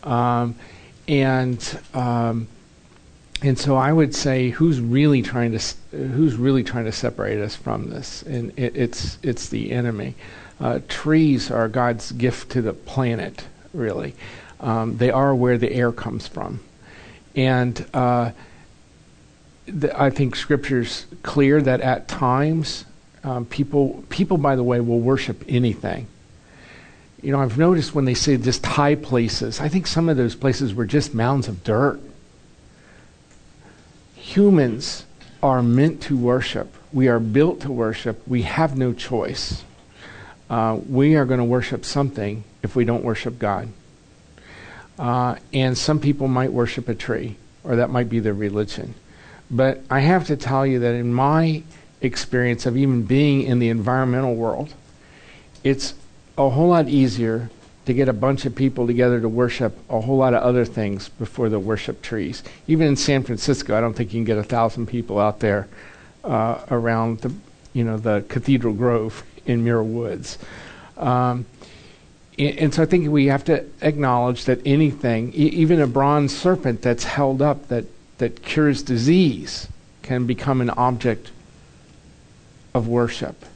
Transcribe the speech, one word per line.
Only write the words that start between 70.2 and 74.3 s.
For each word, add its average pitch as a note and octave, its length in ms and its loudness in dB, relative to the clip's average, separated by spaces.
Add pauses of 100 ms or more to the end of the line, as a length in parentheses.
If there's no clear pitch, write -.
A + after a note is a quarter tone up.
Um, B2 480 0 (920)
and, C#3+ 200 0
and D3 160 2
so E3 100 2
I - 20 4
think D#3+ 240 2
we C#3+ 180 4
have C3+ 180 2
to D#3+ 200 0 (160)
acknowledge B2+ 640 0